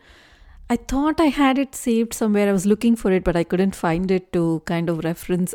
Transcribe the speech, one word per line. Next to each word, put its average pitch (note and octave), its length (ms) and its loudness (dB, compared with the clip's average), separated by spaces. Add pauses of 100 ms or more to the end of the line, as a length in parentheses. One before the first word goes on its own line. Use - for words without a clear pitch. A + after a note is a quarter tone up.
(680)
I A#3+ 100 0
thought C#4+ 440 -2
I E4 40 4
had C4+ 340 2
it C4+ 160 -4
saved A3+ 400 -2
somewhere. G3+ 340 2
I - 20 2
was G3 140 0
looking A3 300 2
for G3+ 160 -2
it, F#3 120 2
but E3+ 120 0
I E3+ 80 2
couldn't F#3+ 320 0
find F3 340 -2
it F#3 240 -2
to E3 320 0
kind E3+ 240 -2
of E3 140 -2
reference F3 520 -4